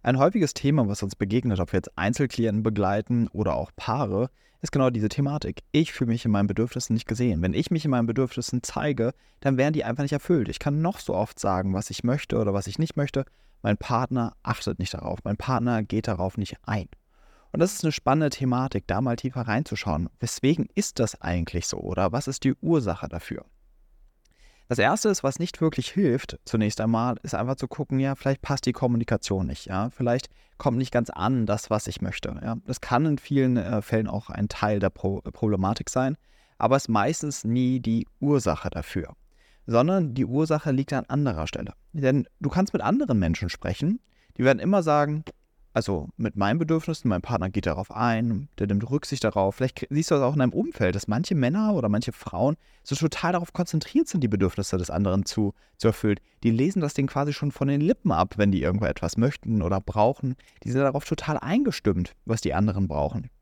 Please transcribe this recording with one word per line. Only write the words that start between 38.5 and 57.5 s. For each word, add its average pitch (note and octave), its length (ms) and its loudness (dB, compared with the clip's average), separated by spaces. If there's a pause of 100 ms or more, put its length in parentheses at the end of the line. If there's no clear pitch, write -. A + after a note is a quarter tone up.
dafür, - 460 -6 (500)
sondern C#3+ 480 4
die B2+ 140 0
Ursache D3+ 440 0
liegt C3+ 220 0
an C3 140 -4
anderer B2 400 0
Stelle. - 260 -8 (220)
Denn C3+ 340 2 (100)
du C#3+ 120 -2
kannst F#3 240 0
mit - 80 0
anderen E3+ 360 2
Menschen F2+ 300 0
sprechen, D3+ 520 -2 (360)
die B2 80 0
werden C3 140 6
immer F#3 240 2
sagen, D3+ 420 2 (500)
also G2 420 0
mit - 180 -2
meinen G#2 240 2
Bedürfnissen, D#3+ 500 0
mein F#2 120 2
Partner F#2+ 300 -2
geht G2 160 -2
darauf F2+ 260 -2
ein, A#2 560 0 (100)
der G#2 80 0
nimmt G2+ 240 0
Rücksicht C#3+ 320 -2
darauf. G2 340 2
Vielleicht C3 200 -2
krie-, - 140 -8
siehst D3+ 200 0
du D#3 60 4
das C3+ 80 2
auch C3 80 2
in D3 80 0
deinem B2 140 4
Umfeld, A2+ 420 0
dass G2+ 100 -6
manche D3 300 0
Männer G3 380 2
oder A#2+ 140 0
manche G#2 220 0
Frauen B2+ 460 -2 (260)
so C#3 140 -4
total E3 380 0
darauf E3+ 180 -4
konzentriert F3+ 560 0
sind, D3+ 160 0
die A2 40 2
Bedürfnisse G2 480 0
des F2+ 140 -2
anderen F#2+ 340 2
zu, G#2 280 0 (240)
zu - 120 2
erfüllen. G#2 300 2 (240)
Die A#2 80 4
lesen D3+ 300 2
das D3 140 -2
Ding C3+ 120 0
quasi C#3+ 260 -2
schon D3 200 -2